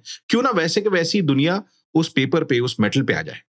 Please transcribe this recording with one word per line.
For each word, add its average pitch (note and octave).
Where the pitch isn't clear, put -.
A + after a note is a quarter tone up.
क्यों A#3
ना C4+
वैसे E3
के G#3
वैसी F3+
दुनिया D#3
उस D#3+
पेपर E3
पे, A#2+
उस -
मेटल C3
पे G#2+
आ D#2+
जाए। D2